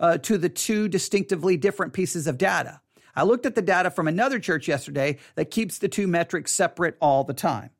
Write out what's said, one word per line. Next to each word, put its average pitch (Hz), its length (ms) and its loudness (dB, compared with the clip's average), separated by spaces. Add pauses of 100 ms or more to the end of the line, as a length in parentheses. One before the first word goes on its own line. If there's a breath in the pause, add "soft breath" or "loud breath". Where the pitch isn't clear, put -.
uh, 170 160 4
to 208 220 0
the 170 100 0
two 214 400 0
distinctively 185 680 0
different 190 340 0
pieces 170 340 -2
of 131 120 -2
data. 185 420 -2 (380 soft breath)
I 139 40 4
looked 240 240 2
at 233 80 -2
the 220 80 0
data 180 280 2
from 165 180 -2
another 233 300 0
church 165 300 -2
yesterday 139 480 -2 (200 loud breath)
that 165 140 -4
keeps 220 280 -4
the 196 100 -2
two 202 180 -2
metrics 170 460 0
separate 175 480 0
all 139 240 4
the - 80 -6
time. 127 480 -4